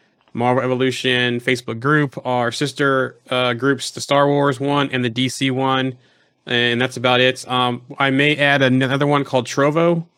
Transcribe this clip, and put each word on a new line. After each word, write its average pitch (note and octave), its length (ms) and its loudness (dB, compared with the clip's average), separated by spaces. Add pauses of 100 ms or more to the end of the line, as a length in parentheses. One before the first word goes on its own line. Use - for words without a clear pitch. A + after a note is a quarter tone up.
(340)
Marvel B2 300 0
Evolution B2 760 0
Facebook B2 400 -2
group, D3 440 0
our B2 260 -2
sister, C3+ 680 -2 (120)
uh, B2+ 240 0
groups, B2+ 380 -2
the - 100 -10
Star C#3+ 280 2
Wars C#3+ 300 0
one C#3+ 320 0
and B2+ 120 -2
the B2 60 0
D B2 180 -2
C C3+ 240 -2
one. C3 460 -2 (480)
And A#2+ 360 0
that's B2+ 140 -2
about B2 240 2
it. B2+ 300 0
Um, B2 320 -2 (180)
I C#3 120 2
may C#3+ 260 2
add C#3+ 240 2
another C3 440 2
one C#3+ 200 0
called B2+ 200 -2
Trovo. E3 600 0 (120)